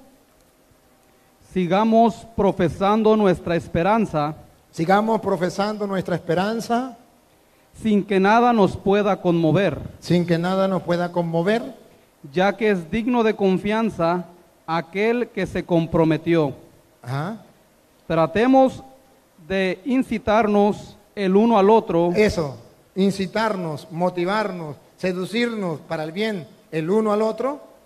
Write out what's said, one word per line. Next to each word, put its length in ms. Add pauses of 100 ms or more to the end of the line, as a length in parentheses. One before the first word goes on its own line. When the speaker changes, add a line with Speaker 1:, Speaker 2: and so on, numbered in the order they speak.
(1500)
Speaker 1:
Sigamos 760 (100)
profesando 800
nuestra 400
esperanza. 800 (360)
Speaker 2:
Sigamos 500
profesando 640
nuestra 300
esperanza. 800 (840)
Speaker 1:
Sin 240
que 160
nada 320
nos 240
pueda 440
conmover. 580 (220)
Speaker 2:
Sin 260
que 120
nada 300
nos 140
pueda 300
conmover. 600 (580)
Speaker 1:
Ya 240
que 140
es 200
digno 320
de 140
confianza 880 (420)
aquel 640
que 180
se 180
comprometió. 880 (480)
Speaker 2:
Ajá. 360 (680)
Speaker 1:
Tratemos 760 (640)
de 380
incitarnos 1120 (180)
el 220
uno 220
al 120
otro. 460
Speaker 2:
Eso, 400 (400)
incitarnos, 920
motivarnos, 880 (200)
seducirnos 840
para 240
el 80
bien 340 (260)
el 180
uno 220
al 100
otro. 380 (260)